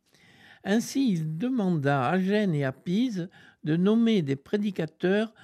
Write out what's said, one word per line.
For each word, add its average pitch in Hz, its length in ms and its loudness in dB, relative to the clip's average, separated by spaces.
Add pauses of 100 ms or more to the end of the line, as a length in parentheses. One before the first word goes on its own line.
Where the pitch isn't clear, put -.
(640)
Ainsi, 233 460 0
il 160 260 -2
demanda 165 720 0
à 180 100 0
Gênes 196 360 0
et 143 100 0
à 131 80 -2
Pise 190 560 -4 (360)
de 151 120 0
nommer 214 460 4
des 135 140 -2
prédicateurs 208 1080 -2